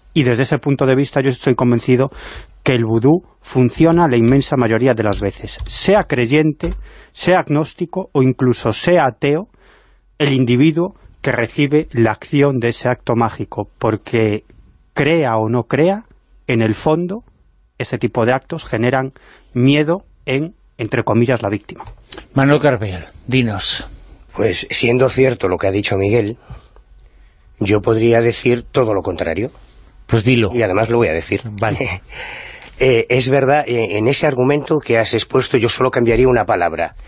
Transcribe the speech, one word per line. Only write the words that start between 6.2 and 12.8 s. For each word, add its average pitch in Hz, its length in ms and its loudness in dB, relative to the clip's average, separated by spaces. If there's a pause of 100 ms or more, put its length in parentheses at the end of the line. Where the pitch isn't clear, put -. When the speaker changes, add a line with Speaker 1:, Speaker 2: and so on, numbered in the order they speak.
Speaker 1:
sea 180 280 0
agnóstico 165 720 -6
o 139 100 2
incluso 127 500 0
sea 170 340 2
ateo, 147 420 -2 (720)
el 143 140 0
individuo 143 640 2 (280)
que 135 100 -2
recibe 139 600 0
la 113 200 2
acción 139 460 0
de 117 100 0
ese 117 200 -4